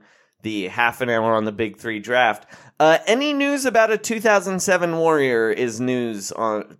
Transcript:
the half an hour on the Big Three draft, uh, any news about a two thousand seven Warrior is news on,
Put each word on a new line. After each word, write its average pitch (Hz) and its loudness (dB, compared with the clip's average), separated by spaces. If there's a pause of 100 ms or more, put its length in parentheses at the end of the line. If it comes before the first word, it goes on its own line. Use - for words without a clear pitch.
(420)
the 104 -6
half 120 0
an 123 -2
hour 113 2
on 107 0
the 107 -4
Big 104 -6
Three 110 -8
draft, 113 0 (320)
uh, 156 6
any 277 0
news 277 -2
about 220 2
a 214 0
two 220 -6
thousand 196 2
seven 175 0
Warrior 135 2
is 110 -4
news 120 -4
on, 107 -4